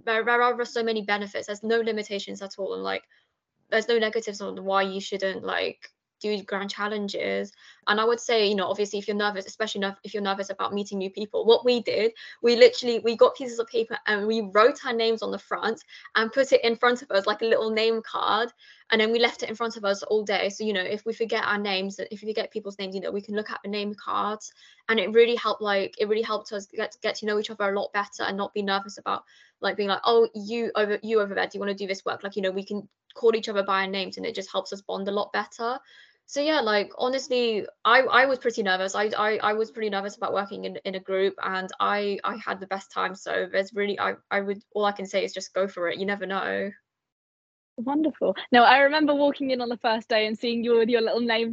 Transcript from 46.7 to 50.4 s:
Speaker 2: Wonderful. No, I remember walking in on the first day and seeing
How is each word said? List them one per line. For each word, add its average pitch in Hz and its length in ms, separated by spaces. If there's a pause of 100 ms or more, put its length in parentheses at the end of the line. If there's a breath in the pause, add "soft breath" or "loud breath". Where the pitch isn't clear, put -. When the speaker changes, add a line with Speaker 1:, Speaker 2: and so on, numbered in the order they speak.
Speaker 2:
Wonderful. 277 580 (160 loud breath)
No, 240 100
I 247 160
remember 294 340
walking 285 380
in 254 100
on 240 80
the 240 100
first 226 300
day 214 200
and 220 100
seeing 233 240